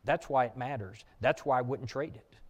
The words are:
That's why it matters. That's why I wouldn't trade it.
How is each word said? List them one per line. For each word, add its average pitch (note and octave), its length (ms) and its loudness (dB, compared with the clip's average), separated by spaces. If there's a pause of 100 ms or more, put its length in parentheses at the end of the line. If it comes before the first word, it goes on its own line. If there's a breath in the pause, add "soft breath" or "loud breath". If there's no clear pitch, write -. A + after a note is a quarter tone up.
That's D#3+ 240 0
why C3 180 4
it A2+ 100 -8
matters. B2 480 -6 (160 soft breath)
That's B2+ 240 2
why C3 140 4
I B2+ 40 2
wouldn't B2 260 -4
trade C#3 280 -4
it. - 200 -20 (140)